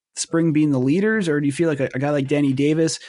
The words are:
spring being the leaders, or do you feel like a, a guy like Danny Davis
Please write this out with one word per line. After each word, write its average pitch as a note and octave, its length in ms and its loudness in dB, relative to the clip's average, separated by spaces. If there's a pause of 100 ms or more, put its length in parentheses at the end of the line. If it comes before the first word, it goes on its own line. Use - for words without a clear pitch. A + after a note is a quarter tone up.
(160)
spring E3 360 0
being D3+ 180 2
the C3+ 80 0
leaders, F#3 520 0
or D3 100 0
do D3 60 -2
you C#3+ 60 0
feel E3 180 0
like C#3 100 -2
a, C3 140 -2
a B2+ 40 -6
guy C#3+ 120 -2
like C#3+ 180 -2
Danny C#3+ 240 0
Davis D#3 460 0 (100)